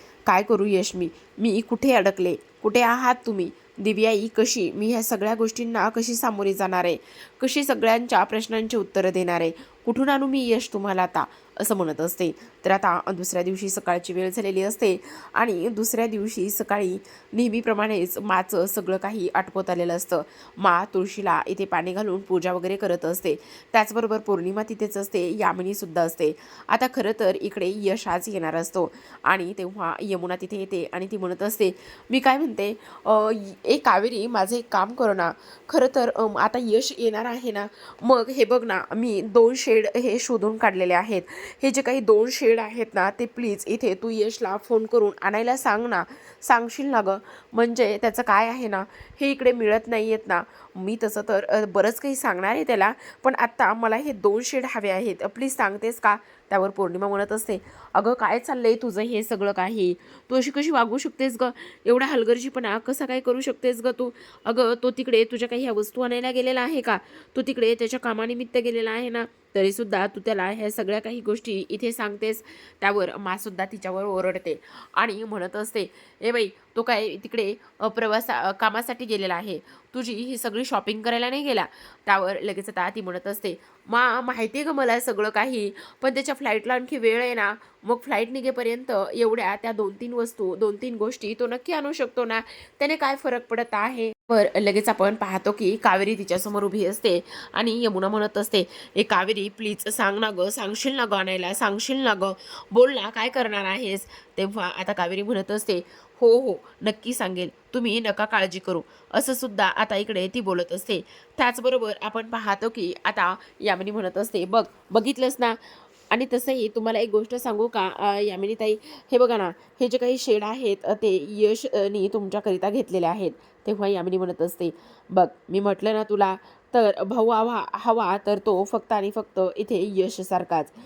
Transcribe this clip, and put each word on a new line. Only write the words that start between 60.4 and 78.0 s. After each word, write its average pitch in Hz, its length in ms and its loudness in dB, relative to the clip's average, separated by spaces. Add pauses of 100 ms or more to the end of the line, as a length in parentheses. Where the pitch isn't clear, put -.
कशी 294 200 0
वागू 240 280 2
शकतेस 269 420 -2
गं? 247 100 0 (360)
एवढा 247 200 4
हलगर्जीपणा 240 720 0
कसा 262 280 -4
काय 254 140 -2
करू 254 200 0
शकतेस 247 400 -2
गं 247 180 0
तू? 247 120 -4 (340)
अगं 233 380 2
तो 254 80 2
तिकडे 233 340 4
तुझ्या 240 240 -4
काही 240 140 -4
ह्या 254 100 -2
वस्तू 208 280 -2
आणायला 247 300 -2
गेलेला 254 300 0
आहे 269 200 -2
का? 220 180 0 (380)
तो 262 60 0
तिकडे 233 320 2
त्याच्या 233 260 -4
कामानिमित्त 240 560 -4
गेलेला 226 340 0
आहे 240 180 -4
ना, 233 160 -4 (300)
तरीसुद्धा 196 520 0
तू 196 140 -8
त्याला 196 240 -2
ह्या 214 260 -4
सगळ्या 214 300 -2
काही 226 200 -8
गोष्टी 208 480 -4
इथे 226 240 -4
सांगतेस." 214 500 -4 (380)
त्यावर 196 360 0
मासुद्धा 190 480 -6
तिच्यावर 190 400 -8
ओरडते 185 560 -2 (340)
आणि 214 300 -2
म्हणत 208 320 -6
असते, 214 340 -4 (300)
"ए 226 100 -2
बाई, 226 180 0 (280)
तो 226 60 0
काय 220 260 0
तिकडे, 202 460 -4 (260)
अ, 214 80 0
प्रवासा-, 214 600 0